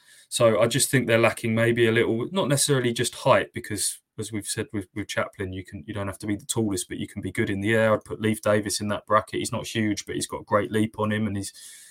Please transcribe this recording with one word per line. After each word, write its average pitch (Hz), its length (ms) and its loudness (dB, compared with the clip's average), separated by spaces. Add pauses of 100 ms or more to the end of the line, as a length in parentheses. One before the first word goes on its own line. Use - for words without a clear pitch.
(320)
So 113 280 6
I 117 80 6
just 123 240 2
think 127 160 4
they're 113 100 4
lacking 113 380 2
maybe 117 320 4
a 110 40 4
little, 113 400 2
not 185 160 0
necessarily 135 460 2
just 120 220 -2
height, 107 380 4
because - 460 -6 (200)
as 110 120 -6
we've 104 140 -4
said - 280 -4
with, 101 200 -6
with 101 140 -6
Chaplin, 95 460 -4
you 92 100 -8
can, 98 240 -14
you 107 60 -10
don't 101 140 -4
have 95 120 -8
to 104 80 -6
be 104 80 0
the 104 100 -14
tallest, 110 440 -2
but - 100 -8
you 110 80 -6
can - 140 -10
be - 100 -6
good 110 180 -2
in 98 120 -2
the 107 120 0
air. 110 200 4
I'd 107 100 -2
put - 180 -10
Leif 110 200 0
Davis 104 400 0
in 104 80 -4
that - 180 -6
bracket. 104 320 0
He's 110 120 -4
not 110 140 -6
huge, 107 400 -2
but 90 100 -8
he's - 120 -4
got - 140 -10
a - 40 -18
great 101 260 0
leap 107 280 0
on 107 120 0
him, 107 140 0
and 98 120 -4
he's, 98 160 -6 (380)